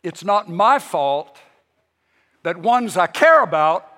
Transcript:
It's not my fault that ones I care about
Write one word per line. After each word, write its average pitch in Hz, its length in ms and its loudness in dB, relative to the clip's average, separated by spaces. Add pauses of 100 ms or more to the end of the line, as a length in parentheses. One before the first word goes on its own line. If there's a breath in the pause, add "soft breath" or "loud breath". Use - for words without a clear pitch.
It's 170 220 -12
not 202 240 -2
my 214 300 0
fault 143 600 -6 (1040)
that 175 140 -6
ones 220 400 -2
I 175 100 2
care 311 360 4
about 156 440 0 (120)